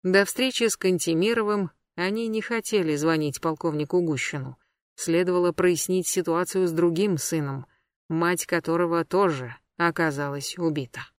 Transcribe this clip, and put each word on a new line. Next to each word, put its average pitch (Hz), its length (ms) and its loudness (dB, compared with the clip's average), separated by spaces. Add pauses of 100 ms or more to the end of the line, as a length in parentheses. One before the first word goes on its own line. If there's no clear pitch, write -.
До 190 220 4
встречи 247 420 0
с - 80 0
Кантемировым 190 920 0 (260)
они 208 320 -2
не 220 140 -2
хотели 208 520 0
звонить 151 460 0
полковнику 160 600 -2
Гущину. 139 560 -4 (380)
Следовало 180 560 2
прояснить 180 540 2
ситуацию 180 640 0
с 165 40 -2
другим 170 440 2
сыном, 139 500 -4 (420)
мать 170 360 0
которого 170 640 0
тоже 151 500 0 (220)
оказалась 143 800 -2
убита. 151 480 -4 (120)